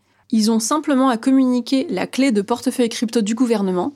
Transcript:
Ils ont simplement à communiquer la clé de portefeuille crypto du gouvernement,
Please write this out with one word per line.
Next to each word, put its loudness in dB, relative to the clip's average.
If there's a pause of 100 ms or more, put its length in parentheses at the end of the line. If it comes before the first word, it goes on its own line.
(300)
Ils 2
ont 2
simplement 0
à 0
communiquer 0
la -4
clé 0
de 2
portefeuille -2
crypto -2
du -2
gouvernement, 0